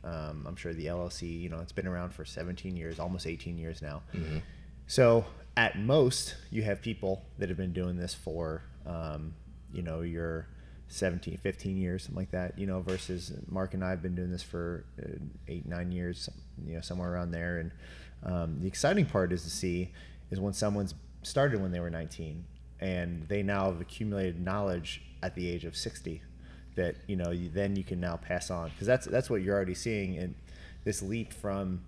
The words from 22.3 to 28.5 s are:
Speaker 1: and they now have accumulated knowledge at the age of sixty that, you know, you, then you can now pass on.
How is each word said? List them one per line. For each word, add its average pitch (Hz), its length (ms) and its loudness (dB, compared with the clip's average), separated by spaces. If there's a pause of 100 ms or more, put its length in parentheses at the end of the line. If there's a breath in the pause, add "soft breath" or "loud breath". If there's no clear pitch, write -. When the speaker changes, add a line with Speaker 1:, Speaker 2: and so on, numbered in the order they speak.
Speaker 1:
and 87 480 0
they 101 160 2
now 98 220 4
have 87 160 4
accumulated 95 580 0
knowledge 92 640 0 (200)
at 90 140 -2
the 90 140 0
age 87 160 -2
of 80 100 -6
sixty - 460 -4 (540 loud breath)
that, 87 200 4 (120)
you 101 100 0
know, 87 140 2
you, 87 180 0
then 98 260 2
you 95 80 0
can 90 160 -2
now 87 160 0
pass 87 340 -2
on. 85 280 -2